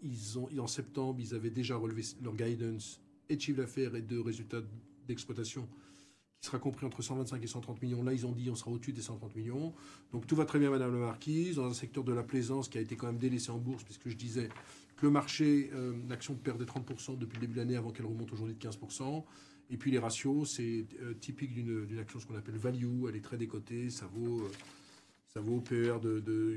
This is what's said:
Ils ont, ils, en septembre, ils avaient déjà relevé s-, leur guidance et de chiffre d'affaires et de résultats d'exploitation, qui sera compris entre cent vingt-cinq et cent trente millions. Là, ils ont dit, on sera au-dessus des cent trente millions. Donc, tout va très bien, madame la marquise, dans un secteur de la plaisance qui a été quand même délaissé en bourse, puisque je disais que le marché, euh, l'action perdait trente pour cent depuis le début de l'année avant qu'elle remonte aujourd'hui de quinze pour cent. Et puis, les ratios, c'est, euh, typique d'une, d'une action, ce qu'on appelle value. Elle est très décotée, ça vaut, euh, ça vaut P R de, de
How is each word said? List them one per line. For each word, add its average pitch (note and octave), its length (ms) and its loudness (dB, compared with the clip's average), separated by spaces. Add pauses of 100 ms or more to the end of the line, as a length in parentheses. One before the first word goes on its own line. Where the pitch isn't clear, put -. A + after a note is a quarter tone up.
Ils A#2 360 -4
ont, B2+ 120 -2
ils, C#3+ 100 0
en A#2+ 60 0
septembre, C3 520 -2
ils A#2 160 -4
avaient A2+ 160 0
déjà A#2+ 260 0
relevé A2+ 240 0
s-, - 220 -6
leur A2 140 -2
guidance A#2 640 0 (300)
et D3+ 60 4
de C#3+ 40 -4
chiffre C#3 180 2
d'affaires B2 360 0
et A#2 80 -2
de A#2 160 0
résultats A2+ 440 -2 (440)
d'exploitation, A#2+ 600 -4 (720)
qui - 60 -8
sera B2+ 120 0
compris C3+ 280 0
entre A#2+ 160 -4
cent C3 140 -2
vingt-cinq B2+ 260 -2
et A#2 40 -4
cent A#2+ 140 -4
trente A#2+ 220 -6
millions. B2 200 2
Là, B2+ 120 4
ils A#2+ 120 2
ont B2 60 0
dit, B2 160 0
on A#2 60 0
sera A#2+ 160 -4
au-dessus A#2+ 240 -2
des A#2 80 -6
cent A#2 140 -6
trente G#2+ 200 -10
millions. C3 380 -2 (360)
Donc, A2+ 160 -4
tout D#3+ 100 6
va D3+ 100 8
très D3+ 120 4
bien, C#3+ 120 8
madame C3 240 4
la A#2+ 60 2
marquise, D3+ 560 2
dans B2+ 100 2
un A#2+ 80 0
secteur B2+ 280 -4
de B2 120 2
la A#2+ 80 2
plaisance C3 480 2
qui - 80 -2
a - 20 2
été A2 160 -2
quand A#2+ 120 -2
même A#2+ 100 0
délaissé B2+ 320 2
en A#2 80 -2
bourse, A#2+ 260 -2
puisque - 240 -12
je G#2+ 80 -4
disais A#2 320 -2 (480)
que C#3+ 100 6
le D3 60 10
marché, C#3+ 600 6
euh, B2+ 200 -2 (140)
l'action B2 260 -4
perdait A#2+ 320 -2
trente B2 200 -4
pour B2 140 -8
cent C3 140 -6
depuis A#2 220 -6
le A2+ 60 -6
début A#2 120 -2
de A#2+ 40 0
l'année A#2+ 180 2
avant G#2+ 140 -2
qu'elle A2+ 160 -6
remonte A2+ 260 -4
aujourd'hui A2 220 -4
de A2 60 -10
quinze G#2+ 160 -6
pour G#2 160 -12
cent. D3 320 -2 (460)
Et B2+ 60 -2
puis, C3+ 140 4
les B2+ 80 8
ratios, C#3 520 4
c'est, A2+ 360 0 (160)
euh, A#2+ 120 -4
typique B2+ 380 -6
d'une, A2+ 340 0
d'une A2 120 -4
action, A2 220 -8
ce - 60 -12
qu'on A2 100 -8
appelle A2 200 -6
value. B2 520 0
Elle G#2+ 80 -4
est G#2 80 -4
très B2 140 -6
décotée, A#2 520 -4
ça G#2+ 220 -8
vaut, A#2 280 0
euh, G2 100 -2 (800)
ça A2 120 -6
vaut A#2 200 2
P A#2+ 300 4
R A#2 100 2
de, A2 200 2
de A2 360 2